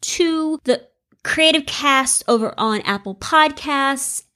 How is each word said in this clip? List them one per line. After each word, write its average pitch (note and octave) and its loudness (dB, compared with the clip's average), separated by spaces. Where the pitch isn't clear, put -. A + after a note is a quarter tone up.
to D#4+ -2
the - 0
Creative D#4+ 4
Cast C4+ 0
over A3 0
on G#3+ 0
Apple G3+ -6
Podcasts, C#4+ -2